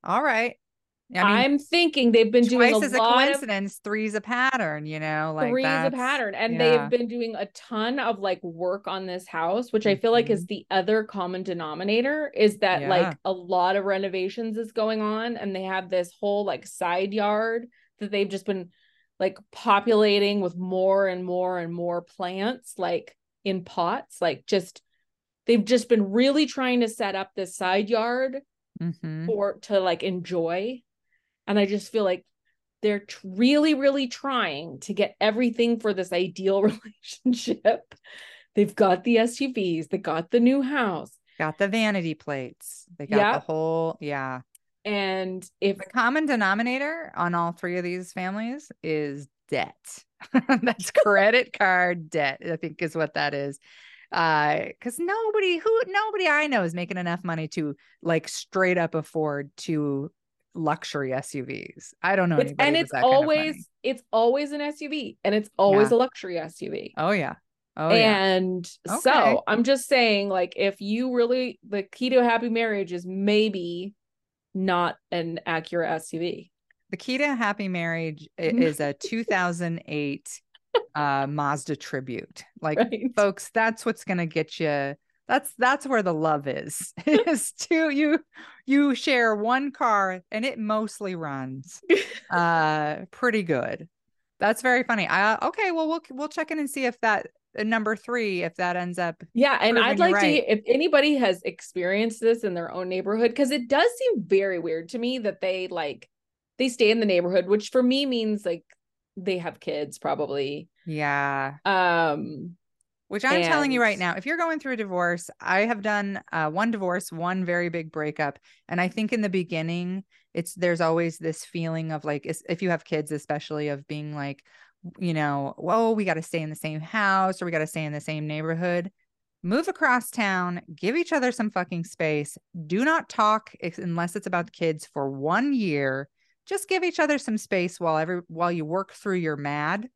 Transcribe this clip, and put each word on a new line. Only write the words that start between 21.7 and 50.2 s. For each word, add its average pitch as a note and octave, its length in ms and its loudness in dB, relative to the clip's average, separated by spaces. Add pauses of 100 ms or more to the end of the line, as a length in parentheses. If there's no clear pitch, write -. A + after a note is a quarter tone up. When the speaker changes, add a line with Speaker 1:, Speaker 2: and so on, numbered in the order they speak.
Speaker 2:
more F3 300 -4
plants, F#3+ 760 -6
like, F3 380 -4 (280)
in F#3+ 180 -2
pots, F#3 580 -4
like, E3 240 -2
just, - 380 -2 (640)
they've A#3 180 6
just A#3+ 240 2
been G#3 220 4
really C4+ 360 4
trying B3+ 340 0
to A3+ 80 2
set G3+ 260 -4
up F#3+ 220 -6
this F3+ 180 -6
side G3 340 0
yard B3 520 0 (420)
Speaker 1:
Mm-hmm. D#3+ 440 -6
Speaker 2:
for, G3+ 340 -2
to, G3+ 180 0
like, F3+ 240 0
enjoy. F3+ 800 -4 (680)
And G3+ 120 4
I G3+ 60 6
just G3+ 260 -4
feel A3 100 0
like F#3 240 0 (560)
they're G#3 180 2
tr-, - 280 -18
really, C#4+ 460 4
really C#4 340 2
trying E3+ 720 -4
to - 120 -10
get F#3+ 280 0
everything A#3 580 2
for G#3+ 160 0
this F3+ 180 -4
ideal F#3+ 500 0
<laughs> - 600 -2
relationship. - 720 0 (600)
They've G#3 180 2
got F#3 300 4
the A#3+ 140 4
S A#3 220 2
U C4+ 140 -2
Vs, E3+ 340 -2
they F#3 100 -2
got E3 340 -4
the A#3+ 80 6
new C4 200 6
house. B3 560 -2 (220)
Speaker 1:
Got D#3 200 -4
the G3+ 100 2
vanity G3 460 0
plates. - 720 -10 (120)
They C#3+ 80 -8
got G#3 120 2
Speaker 2:
Yep. G#3 160 4
Speaker 1:
the - 60 0
whole, D#3+ 600 -2
yeah. C3+ 400 -6 (440)
Speaker 2:
And F#3+ 640 -4 (120)
if G3 180 0
Speaker 1:
The F#3+ 60 -12
common B3+ 420 2
denominator B3+ 880 0
on F3 220 -2
all E3+ 160 0
three F3 260 -4
of F3 60 -4
these F3+ 280 -6
families A3 600 -8 (100)
is D3 460 -4 (200)
debt. - 560 -6 (280)